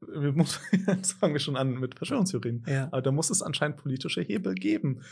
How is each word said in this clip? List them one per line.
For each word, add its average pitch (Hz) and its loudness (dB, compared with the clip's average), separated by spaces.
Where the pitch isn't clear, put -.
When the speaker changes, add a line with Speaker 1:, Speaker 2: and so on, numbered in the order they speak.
Speaker 1:
<laughs> 143 0
muss - 4
man 185 4
jetzt - -2
sagen 175 4
wir 147 0
schon 143 -2
an 131 0
mit 127 -4
Verschwörungstheorien. 123 0
Speaker 2:
Ja. 135 0
Speaker 1:
Aber 131 -2
da 135 4
muss 156 2
es 156 0
anscheinend 151 -2
politische - -4
Hebel 190 -2
geben, 185 0